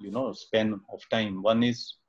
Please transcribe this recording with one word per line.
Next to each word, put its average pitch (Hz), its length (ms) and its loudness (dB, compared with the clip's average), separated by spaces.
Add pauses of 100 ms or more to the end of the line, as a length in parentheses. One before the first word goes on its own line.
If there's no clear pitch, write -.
you 101 100 -10
know, 117 220 -4
span 107 480 0 (120)
of - 180 -16
time. 104 320 0
One 113 200 4
is, 120 340 -2 (120)